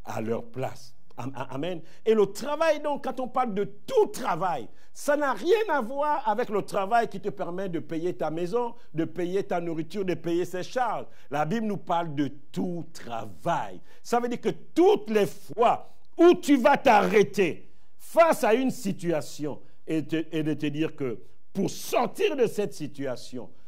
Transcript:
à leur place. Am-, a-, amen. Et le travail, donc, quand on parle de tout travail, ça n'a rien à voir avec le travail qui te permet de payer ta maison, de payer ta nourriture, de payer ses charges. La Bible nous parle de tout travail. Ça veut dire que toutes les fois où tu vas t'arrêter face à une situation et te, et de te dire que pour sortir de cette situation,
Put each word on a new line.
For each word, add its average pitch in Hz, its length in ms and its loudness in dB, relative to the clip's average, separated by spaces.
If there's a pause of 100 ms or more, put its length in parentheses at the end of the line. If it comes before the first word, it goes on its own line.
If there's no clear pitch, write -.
à 110 160 -6
leur 110 240 -4
place. - 500 -8 (220)
Am-, 127 180 -6
a-, 127 200 -8
amen. 165 260 -4 (240)
Et 220 100 6
le 208 120 6
travail, 294 540 0
donc, 294 240 -2
quand 254 160 -4
on 247 80 -4
parle 247 260 -2
de 202 100 0
tout 427 420 2
travail, 175 640 -2 (240)
ça - 240 2
n'a 285 160 0
rien 415 380 2
à 285 100 2
voir 277 480 0
avec 220 220 2
le 202 120 2
travail 202 460 2
qui 190 120 -8
te 196 100 -4
permet 185 380 -4
de 165 100 -4
payer 165 380 -4
ta 160 140 -2
maison, 190 440 -2 (200)
de 165 100 0
payer 180 400 -2
ta 180 160 -2
nourriture, 165 440 -4
de 175 100 0
payer 170 300 -2
ses 180 180 -4
charges. 196 440 -2 (240)
La 147 140 0
Bible 220 220 0
nous 202 100 -2
parle 170 380 -2
de 139 140 0 (240)
tout 180 400 -4
travail. 110 880 -4 (220)
Ça 240 180 2
veut 240 80 -2
dire 240 120 -4
que 226 100 0
toutes 320 600 4
les 208 160 4
fois - 640 2 (260)
où 349 180 10
tu 285 220 4
vas 269 200 6
t'arrêter 196 920 4 (280)
face 320 460 6
à 220 100 6
une 262 160 4
situation 151 920 -2 (260)
et 160 180 0
te, 160 280 -2
et 160 100 0
de 147 120 0
te 151 120 -2
dire 147 280 -2
que 120 260 -4 (320)
pour 180 180 0
sortir 302 680 0
de 240 100 4
cette - 280 -2
situation, 127 760 -6 (180)